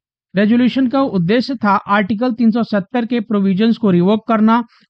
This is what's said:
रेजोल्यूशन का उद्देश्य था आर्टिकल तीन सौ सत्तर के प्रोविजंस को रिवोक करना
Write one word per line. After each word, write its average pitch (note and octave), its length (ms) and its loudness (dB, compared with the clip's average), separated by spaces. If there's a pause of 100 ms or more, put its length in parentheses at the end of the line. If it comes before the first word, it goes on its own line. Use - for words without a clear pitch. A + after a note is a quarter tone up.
(360)
रेजोल्यूशन A#3+ 520 2
का C4+ 140 0
उद्देश्य A3+ 540 -2
था G3+ 160 0
आर्टिकल G#3 640 -2
तीन A3+ 180 2
सौ A3+ 120 -2
सत्तर A3 420 -4
के A#3+ 140 -4
प्रोविजंस G3+ 580 0
को G3+ 140 0
रिवोक F#3 360 2
करना A3+ 360 2 (260)